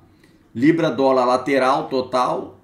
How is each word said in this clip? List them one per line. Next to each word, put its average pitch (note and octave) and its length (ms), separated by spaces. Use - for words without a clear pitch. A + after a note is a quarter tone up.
Libra D#3+ 360
dólar C3 340
lateral C3+ 640
total, B2+ 760